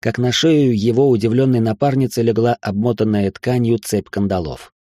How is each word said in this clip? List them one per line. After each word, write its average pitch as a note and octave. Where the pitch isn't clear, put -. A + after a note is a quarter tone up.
как A#2
на B2
шею D3
его A#2
удивлённой A#2+
напарницы B2
легла A#2
обмотанная G#2+
тканью A#2
цепь -
кандалов. F#2